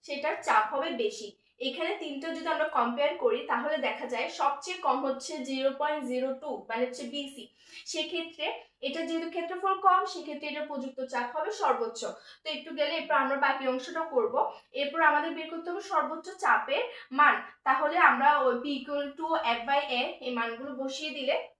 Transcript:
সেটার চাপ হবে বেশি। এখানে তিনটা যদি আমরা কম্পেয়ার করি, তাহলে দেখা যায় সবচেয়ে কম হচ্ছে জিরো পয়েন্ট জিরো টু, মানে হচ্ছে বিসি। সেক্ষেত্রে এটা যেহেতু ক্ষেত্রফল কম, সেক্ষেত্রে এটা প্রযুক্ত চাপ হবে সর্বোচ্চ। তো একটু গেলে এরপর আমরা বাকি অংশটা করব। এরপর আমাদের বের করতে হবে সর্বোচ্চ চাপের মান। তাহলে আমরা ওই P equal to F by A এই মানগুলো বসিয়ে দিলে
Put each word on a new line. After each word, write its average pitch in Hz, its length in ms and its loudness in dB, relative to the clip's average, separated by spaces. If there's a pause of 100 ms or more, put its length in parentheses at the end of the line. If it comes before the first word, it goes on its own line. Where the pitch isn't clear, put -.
সেটার 302 420 -4
চাপ 220 300 4
হবে 320 160 0
বেশি। 226 480 -4 (220)
এখানে 320 360 -4
তিনটা 320 380 -8
যদি 339 140 -6
আমরা 302 200 2
কম্পেয়ার 262 500 2
করি, 240 300 2
তাহলে 285 300 0
দেখা 254 300 -2
যায় 247 220 -2
সবচেয়ে 311 480 -2
কম 277 280 2
হচ্ছে 262 320 -4
জিরো 262 400 0
পয়েন্ট 294 280 0
জিরো 254 280 -2
টু, 262 360 -8
মানে 233 160 0
হচ্ছে 254 180 -8
বিসি। 269 440 -8 (380)
সেক্ষেত্রে 330 760 -6 (200)
এটা 330 240 -4
যেহেতু 330 240 -4
ক্ষেত্রফল 359 520 -2
কম, 370 240 8
সেক্ষেত্রে 294 420 -8
এটা 294 180 -4
প্রযুক্ত 262 400 -6
চাপ 240 320 -4
হবে 311 140 -2
সর্বোচ্চ। 233 540 -2 (380)
তো 311 60 -8
একটু 302 260 -8
গেলে 294 200 0
এরপর 302 200 0
আমরা 269 200 2
বাকি 269 320 2
অংশটা 262 320 -2
করব। 277 520 2 (200)
এরপর 302 300 0
আমাদের 302 300 6
বের 320 180 -8
করতে 330 220 -8
হবে 381 100 -6
সর্বোচ্চ 320 480 -2
চাপের - 540 2 (280)
মান। 277 300 6 (220)
তাহলে 311 340 4
আমরা 285 400 8
ওই 254 180 4
P 240 100 -4
equal 285 400 -2 (120)
to 311 100 -4 (300)
F 233 120 -6
by 277 120 4 (180)
A - 20 0 (240)
এই 247 80 -4
মানগুলো 240 420 -4
বসিয়ে 269 340 -6
দিলে 285 380 -2 (120)